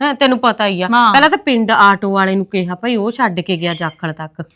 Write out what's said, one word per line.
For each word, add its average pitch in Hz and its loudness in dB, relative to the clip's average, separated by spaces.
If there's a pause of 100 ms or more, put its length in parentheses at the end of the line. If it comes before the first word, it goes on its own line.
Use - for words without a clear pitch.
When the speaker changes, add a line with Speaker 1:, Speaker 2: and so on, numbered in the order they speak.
Speaker 1:
ਹੈਂ, 277 -2
ਤੈਨੂੰ 254 0
ਪਤਾ 226 0
ਹੀ 185 -2
ਆ, 180 -2
Speaker 2:
ਮਾਂ। 233 4
Speaker 1:
ਪਹਿਲਾਂ 277 4
ਤਾਂ 370 0
ਪਿੰਡ 226 0
ਆਟੋ 202 2
ਵਾਲੇ 190 0
ਨੂੰ 190 -2
ਕਿਹਾ 180 -4
ਭਾਈ, 233 -4
ਉਹ 214 -2
ਛੱਡ 226 -2
ਕੇ 180 -4
ਗਿਆ 170 -4
ਜਾਖਲ 160 -8
ਤੱਕ। 156 -14 (120)